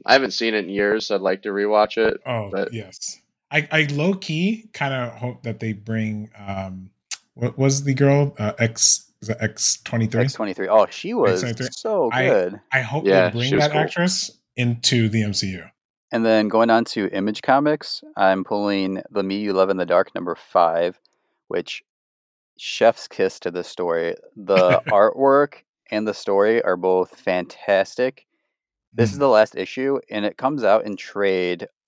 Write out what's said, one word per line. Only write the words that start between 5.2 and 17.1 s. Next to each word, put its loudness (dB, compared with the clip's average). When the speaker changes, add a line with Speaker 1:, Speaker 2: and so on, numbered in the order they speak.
Speaker 2:
that -8
they -4
bring, -6
um, -10
what -6
was 0
the 2
girl? 2
Uh, -2
X, 0
is -8
it -2
X -2
twenty-three? 0
Speaker 3:
X -2
twenty-three. -6
Oh, 6
she -10
was 2
Speaker 2:
X -4
twenty-three. -6
Speaker 3:
so -2
Speaker 2:
I, 0
Speaker 3:
good. 0
Speaker 2:
I 2
hope -4
Speaker 1:
Yeah, 4
Speaker 2:
they -6
bring -2
Speaker 1:
she 0
was 4
Speaker 2:
that 2
Speaker 1:
cool. 0
Speaker 2:
actress -2
into 0
the 0
M -4
C -4
U. -10
Speaker 3:
And 0
then 4
going 4
on 4
to -4